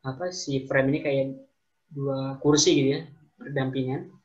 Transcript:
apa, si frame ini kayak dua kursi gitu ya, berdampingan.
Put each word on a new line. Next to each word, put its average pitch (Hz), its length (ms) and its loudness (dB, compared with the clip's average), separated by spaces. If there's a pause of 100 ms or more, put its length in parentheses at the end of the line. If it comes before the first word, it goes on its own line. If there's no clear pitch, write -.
apa, 143 320 -6
si 135 320 -4
frame 135 320 2
ini 160 80 -2
kayak 139 220 2 (640)
dua 135 560 -4
kursi 147 320 6
gitu 135 200 4
ya, 160 40 -6 (400)
berdampingan. 135 720 -4 (120)